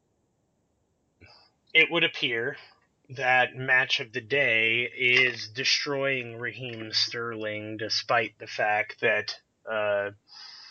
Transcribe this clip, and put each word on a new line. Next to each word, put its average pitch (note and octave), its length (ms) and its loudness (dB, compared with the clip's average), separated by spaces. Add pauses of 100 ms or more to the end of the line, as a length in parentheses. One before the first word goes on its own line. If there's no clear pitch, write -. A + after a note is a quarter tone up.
(1700)
It D#3+ 180 6
would E3 140 2
appear C3 540 -2 (520)
that B2+ 460 2
match C3 440 2
of A2+ 120 -8
the B2 80 -4
day A2+ 640 2
is B2 640 2
destroying C3 880 -2
Raheem A2+ 540 -8
Sterling, A2 840 -4
despite A2 600 -2
the A2+ 80 -14
fact G#2+ 540 -2
that, G#2 400 0 (280)
uh, G#2 420 0 (600)